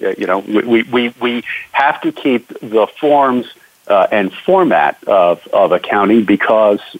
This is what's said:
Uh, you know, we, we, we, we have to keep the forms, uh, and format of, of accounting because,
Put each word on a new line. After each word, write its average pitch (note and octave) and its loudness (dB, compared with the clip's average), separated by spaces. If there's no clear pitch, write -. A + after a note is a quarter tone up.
Uh, F#2+ -2
you G2 -6
know, F#2 0
we, G2+ -2
we, A#2 2
we, A#2+ -2
we A#2+ -4
have C#3+ 0
to D#3+ -4
keep B2+ -2
the A2 0
forms, C3+ 2
uh, G2 2
and G2+ -2
format A#2 0
of, F2 2
of F#2 2
accounting G#2 0
because, G#2 2